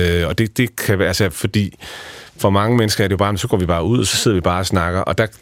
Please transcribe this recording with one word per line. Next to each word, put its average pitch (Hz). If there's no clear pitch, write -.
Øh, 82
og -
det, 110
det 120
kan 98
være, 90
altså, 92
fordi -
for 101
mange 104
mennesker 110
er 98
det 98
jo 95
bare, 101
så 123
går -
vi 90
bare 85
ud, 117
og 101
så -
sidder 113
vi 92
bare 90
og 95
snakker. 90
Og -
der, 110